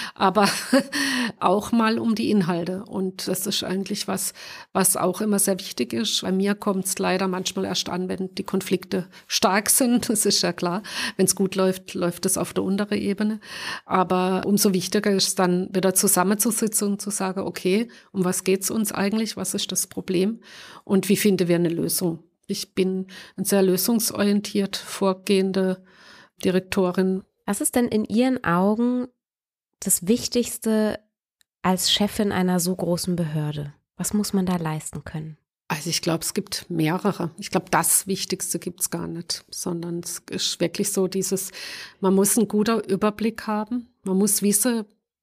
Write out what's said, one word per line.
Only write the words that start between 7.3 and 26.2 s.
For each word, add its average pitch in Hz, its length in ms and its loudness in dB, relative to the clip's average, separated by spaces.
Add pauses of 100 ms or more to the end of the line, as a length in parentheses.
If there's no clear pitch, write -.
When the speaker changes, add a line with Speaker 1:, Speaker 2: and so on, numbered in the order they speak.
Speaker 1:
erst 190 240 -4
an, 180 200 -4
wenn 185 260 -6
die 175 80 -6
Konflikte 185 640 -2 (200)
stark 202 420 0
sind. 240 440 2
<laughs> 208 60 0
Das - 60 0
ist 202 160 2
ja 175 100 0
klar. 175 320 -4 (320)
Wenn's 190 200 2
gut 190 200 0
läuft, 185 380 0
läuft 175 320 -2
es 196 120 0
auf - 160 -4
der 190 100 0
unteren 202 340 0
Ebene. 214 420 -2 (460)
Aber 185 600 2
umso 208 280 4
wichtiger 208 380 0
ist - 280 2
dann 180 340 2
wieder 190 200 2
zusammenzusitzen 208 1000 2
und 196 80 -4
zu - 80 -8
sagen, 190 320 -4
okay, 190 460 0 (240)
um 190 140 0
was 180 180 0
geht's 196 260 2
uns 220 220 0
eigentlich? 214 460 -2
Was - 160 -4
ist - 180 -4
das - 160 -2
Problem? 185 540 0 (420)
Und 190 240 2
wie 202 80 6
finden 190 320 4
wir 170 80 4
eine 170 140 2
Lösung? 165 540 -2 (240)
Ich - 260 -6
bin 185 340 0 (300)
eine 196 80 -4
sehr 202 160 4
lösungsorientiert 202 1120 2
vorgehende 190 1080 0 (600)